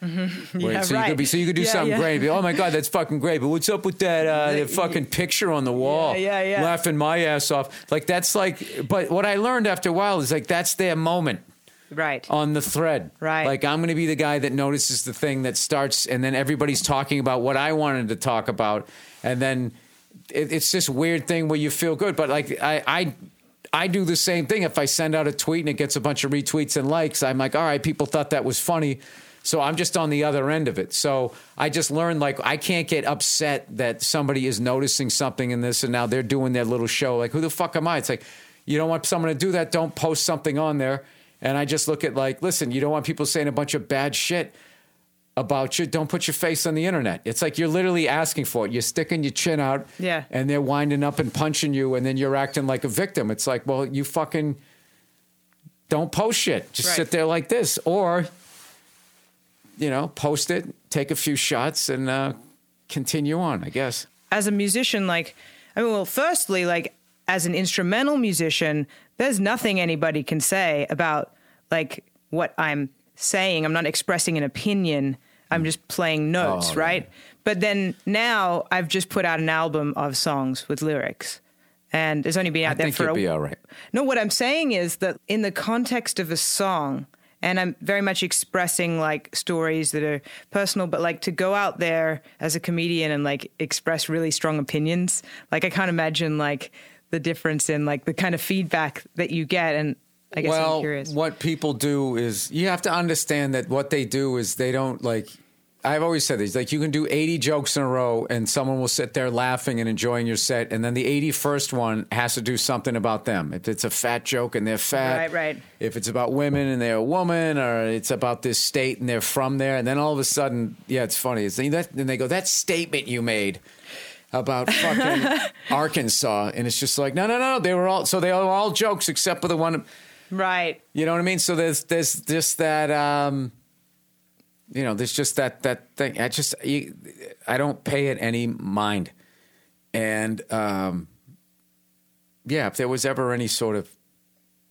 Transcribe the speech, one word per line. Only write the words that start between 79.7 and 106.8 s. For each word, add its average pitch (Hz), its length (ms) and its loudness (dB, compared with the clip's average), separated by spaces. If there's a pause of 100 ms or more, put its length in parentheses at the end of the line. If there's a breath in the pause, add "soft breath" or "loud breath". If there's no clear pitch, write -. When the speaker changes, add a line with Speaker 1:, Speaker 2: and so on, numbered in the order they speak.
Speaker 1:
of 143 220 -2
songs 135 500 -2
with 147 140 -2
lyrics. - 580 -4 (540 soft breath)
And 156 320 0
it's 160 120 0
only 185 120 0
been 160 160 0
out 156 60 2
Speaker 2:
I - 40 0
Speaker 1:
there 160 120 0
Speaker 2:
think 143 80 -2
Speaker 1:
for 170 80 0
Speaker 2:
you'll 160 80 0
Speaker 1:
a 160 40 0
Speaker 2:
be 98 120 0
all 80 120 0
right. 71 180 -4 (360 loud breath)
Speaker 1:
No, 247 100 0
what 262 140 2
I'm 214 120 0
saying 277 440 0
is 175 240 -2
that 185 200 -2 (100)
in 214 160 0
the 202 80 -2
context 233 680 -2
of 170 120 -4
a 165 60 -2
song, 151 680 0 (360 soft breath)
and 185 180 2
I'm 180 220 -2
very 202 200 0
much 196 220 0
expressing, 175 760 0
like, 156 360 -2
stories 160 560 -2
that 151 120 0
are 147 180 -2 (300 loud breath)
personal, 196 360 0
but, 170 120 -2
like, 170 220 -2
to 190 100 -2
go 185 220 0
out 202 260 0
there 160 420 0 (180 loud breath)
as 156 160 -2
a 170 40 -4
comedian 170 520 0
and, 143 120 0
like, 143 360 -4
express 156 500 -2
really 160 220 0
strong 156 280 0
opinions, 160 640 0 (280 loud breath)
like, 160 120 0
I 190 60 2
can't 185 200 0
imagine, 160 480 0
like, 147 340 -2 (400 loud breath)
the 165 80 -2
difference 156 500 -2
in, 147 160 2
like, 147 200 -2
the 165 80 0
kind 180 220 0
of 160 60 -4
feedback 165 640 0 (120)
that 170 140 -2
you 160 160 -2
get. 165 300 2
And 151 200 0 (400)
I 160 60 -2
guess 151 80 0
Speaker 2:
Well, 160 280 2
Speaker 1:
I'm 151 40 -2
curious. 147 320 -4
Speaker 2:
what 156 260 0
people 156 340 -2
do 135 440 0
is, 117 340 -2
you 170 160 0
have 180 140 0
to 190 100 0
understand 156 640 0
that 127 160 -2
what 135 220 0
they 143 140 2
do 135 320 0
is 113 180 -2
they 127 160 0
don't, 131 320 -2
like, 113 260 -2 (540)
I've 151 180 0
always 165 240 0
said 127 140 0
this, 101 160 -2
like, 127 160 -2
you 151 80 0
can 156 100 0